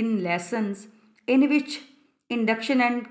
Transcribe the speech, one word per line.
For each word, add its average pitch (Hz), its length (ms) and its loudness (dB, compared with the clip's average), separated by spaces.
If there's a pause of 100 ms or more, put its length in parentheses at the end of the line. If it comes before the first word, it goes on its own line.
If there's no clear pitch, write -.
in 226 100 0 (120)
lessons 196 640 -4 (420)
in 262 220 4
which 294 240 0 (560)
induction 233 560 0
and 240 260 -2